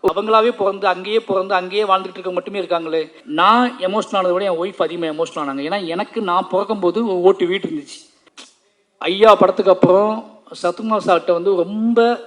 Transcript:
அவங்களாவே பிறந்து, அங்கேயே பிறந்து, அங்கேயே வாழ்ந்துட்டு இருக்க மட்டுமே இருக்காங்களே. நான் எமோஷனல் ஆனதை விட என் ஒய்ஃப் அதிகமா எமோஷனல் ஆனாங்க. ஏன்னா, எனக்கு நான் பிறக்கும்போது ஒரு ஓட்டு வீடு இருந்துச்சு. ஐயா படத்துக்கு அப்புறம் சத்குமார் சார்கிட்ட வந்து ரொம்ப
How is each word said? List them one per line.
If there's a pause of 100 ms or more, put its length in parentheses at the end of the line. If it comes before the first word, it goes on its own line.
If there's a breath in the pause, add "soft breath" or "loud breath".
அவங்களாவே
பிறந்து,
அங்கேயே
பிறந்து,
அங்கேயே
வாழ்ந்துட்டு
இருக்க
மட்டுமே
இருக்காங்களே. (140)
நான்
எமோஷனல்
ஆனதை
விட
என்
ஒய்ஃப்
அதிகமா
எமோஷனல்
ஆனாங்க.
ஏன்னா,
எனக்கு
நான்
பிறக்கும்போது
ஒரு
ஓட்டு
வீடு
இருந்துச்சு. (1000)
ஐயா
படத்துக்கு
அப்புறம் (220)
சத்குமார்
சார்கிட்ட
வந்து
ரொம்ப